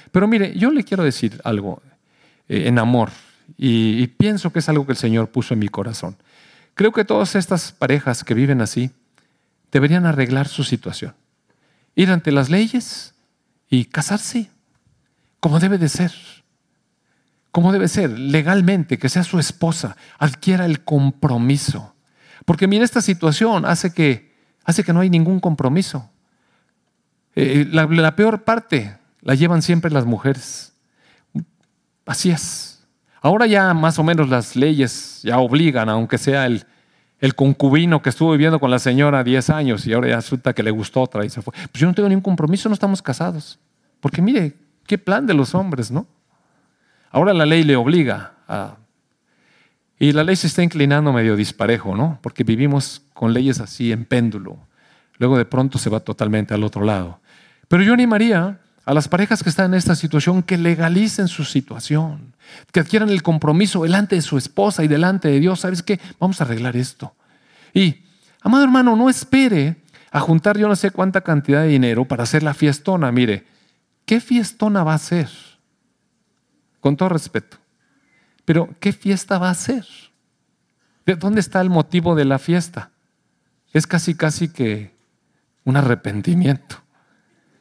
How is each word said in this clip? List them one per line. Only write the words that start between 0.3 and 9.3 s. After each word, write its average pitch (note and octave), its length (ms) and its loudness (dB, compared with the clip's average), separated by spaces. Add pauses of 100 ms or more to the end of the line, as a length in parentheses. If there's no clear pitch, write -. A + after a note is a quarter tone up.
yo A#3 140 2
le C#4+ 100 0
quiero F#3 220 -2
decir B2 400 -2
algo, G2+ 360 -4 (680)
eh, - 180 -4
en B2 140 2
amor, A#2 300 0 (460)
y, A2+ 460 0
y B2 60 0
pienso G3+ 440 -2
que E3+ 60 -2
es D#3+ 100 -4
algo D3+ 160 0
que C3+ 80 -4
el B2 60 -4
Señor A2+ 300 -2
puso - 260 -4
en A2 60 -2
mi G#2 80 -4
corazón. G2+ 480 -10 (580)
Creo G#3+ 180 0
que G#3+ 120 -2
todas G#3 320 -2
estas F3+ 360 -2
parejas C3+ 520 -2
que A#2+ 100 -2
viven C3 260 2
así A#2+ 300 -2 (800)